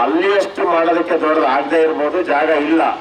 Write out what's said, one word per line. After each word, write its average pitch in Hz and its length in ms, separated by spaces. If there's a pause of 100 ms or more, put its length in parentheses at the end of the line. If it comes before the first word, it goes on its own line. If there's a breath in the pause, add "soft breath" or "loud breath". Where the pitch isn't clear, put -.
ಅಲ್ಲಿಯಷ್ಟು 233 580 (120)
ಮಾಡೋದಕ್ಕೆ 165 500
ದೊಡ್ಡದು 156 320
ಆಗದೆ 147 300
ಇರ್ಬೋದು, 147 320 (120)
ಜಾಗ 147 180 (200)
ಇಲ್ಲ. 160 140 (180)